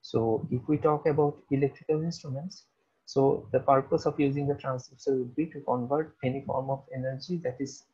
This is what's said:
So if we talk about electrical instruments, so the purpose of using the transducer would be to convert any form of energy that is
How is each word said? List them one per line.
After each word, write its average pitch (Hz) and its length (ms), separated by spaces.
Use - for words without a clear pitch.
So 113 500
if 123 180
we 151 100
talk 151 280
about 147 300
electrical 143 520
instruments, 160 640
so - 480
the 127 80
purpose 139 460
of 147 120
using 143 280
the 139 80
transducer 131 640
would 123 180
be 156 100
to 156 140
convert 131 640
any 131 180
form 135 280
of 139 140
energy 135 500
that 127 160
is 135 340